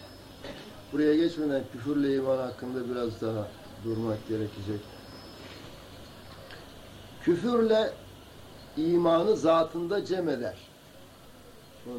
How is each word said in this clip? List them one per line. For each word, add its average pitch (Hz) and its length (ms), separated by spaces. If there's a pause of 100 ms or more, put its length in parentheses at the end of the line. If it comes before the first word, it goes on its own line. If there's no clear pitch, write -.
(920)
buraya 151 220
geçmeden 151 560
küfürle 139 440
iman 131 220
hakkında 127 520
biraz 120 320
daha 110 260 (360)
durmak 110 440
gerekecek. 104 540 (2500)
Küfürle 220 720 (840)
imanı 170 600
zatında 165 680
cem 175 240
eder. 120 280 (1300)
Bunu 123 140